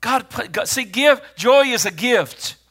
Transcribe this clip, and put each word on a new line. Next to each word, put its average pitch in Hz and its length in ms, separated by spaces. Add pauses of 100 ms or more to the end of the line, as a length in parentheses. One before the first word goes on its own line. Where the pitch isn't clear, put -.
God, 240 260
put, - 240
God, 208 160
see, 262 160
give, 254 380 (140)
joy 269 320
is 233 180
a 202 40
gift. 180 640 (140)